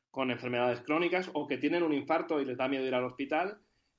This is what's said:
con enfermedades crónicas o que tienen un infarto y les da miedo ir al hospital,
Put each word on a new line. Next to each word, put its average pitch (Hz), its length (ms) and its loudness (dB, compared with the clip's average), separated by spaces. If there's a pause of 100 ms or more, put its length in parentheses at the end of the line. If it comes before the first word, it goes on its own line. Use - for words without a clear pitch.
con 127 220 -2
enfermedades 120 500 0
crónicas 175 520 0
o 147 140 -2
que 131 100 -2
tienen 156 260 2
un 156 100 2
infarto 156 480 0
y 135 40 0
les 127 120 -4
da 131 100 0
miedo 135 200 0
ir 127 80 0
al 127 100 2
hospital, 156 540 -2 (400)